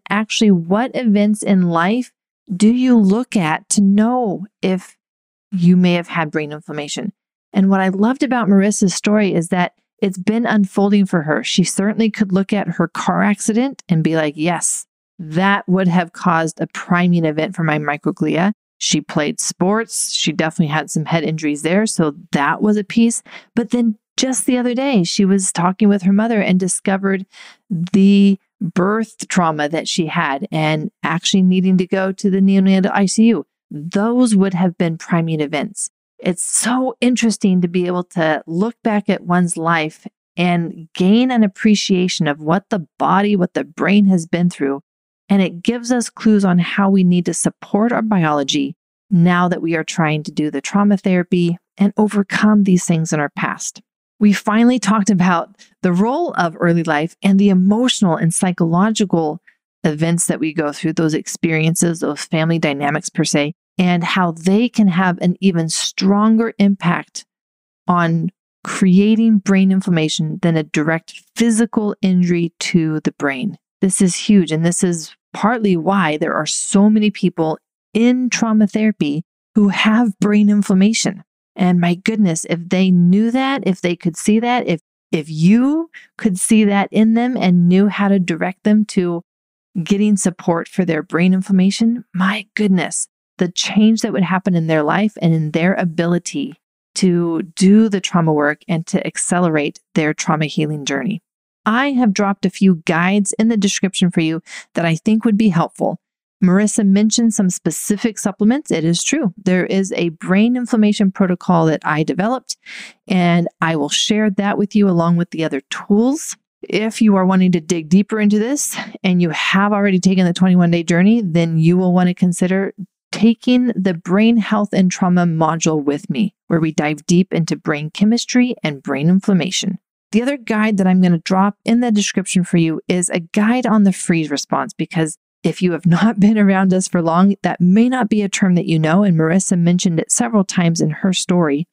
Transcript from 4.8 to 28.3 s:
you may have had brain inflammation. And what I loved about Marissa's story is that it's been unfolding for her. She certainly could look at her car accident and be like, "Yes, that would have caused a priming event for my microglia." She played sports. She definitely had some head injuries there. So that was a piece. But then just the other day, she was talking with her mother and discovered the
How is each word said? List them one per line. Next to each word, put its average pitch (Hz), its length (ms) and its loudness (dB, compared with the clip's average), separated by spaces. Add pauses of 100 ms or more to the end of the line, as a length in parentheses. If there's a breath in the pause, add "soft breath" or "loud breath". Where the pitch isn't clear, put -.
you 180 260 4
may 180 180 4
have 170 140 -4
had 160 220 -4
brain 151 220 -6
inflammation. 151 600 -10 (400)
And 190 160 2
what 196 120 2
I 190 80 0
loved 214 340 -2
about 240 260 -2
Marissa's 202 460 2
story 208 400 0
is 165 140 -2
that 180 260 -2 (260)
it's 190 180 -4
been 220 280 -2
unfolding 202 580 2
for 175 180 -2
her. 156 200 -2
She - 220 0
certainly 208 460 -2
could 196 220 -4
look 190 200 0
at 196 160 -4
her 170 180 -2
car - 360 -4
accident 220 680 -2
and 160 160 0
be 160 100 0
like, 151 220 -2
"Yes, 160 500 -4 (320)
that 185 500 -2
would 185 200 2
have 175 240 0
caused 165 480 -2
a 160 80 -4
priming 175 560 0
event 156 320 -2
for 165 80 -4
my 151 140 0
microglia." 147 760 -2 (260)
She - 220 -2
played 151 400 -4
sports. - 720 -4
She - 200 -4
definitely 160 400 -2
had 151 180 -4
some 151 160 -4
head 165 180 -2
injuries 151 380 -4
there. 185 220 0
So 160 300 -2 (160)
that 143 320 0
was 208 140 2
a 208 80 -4
piece. 233 380 0 (340 loud breath)
But 226 140 -4
then 233 280 0 (180)
just 262 300 -4
the 247 120 2
other 247 160 -2
day, 262 280 0
she 196 220 0
was 190 260 0
talking 185 380 0
with 202 140 2
her 190 100 2
mother 214 280 0
and 185 200 0
discovered 190 640 -4 (460 loud breath)
the 196 680 4 (220)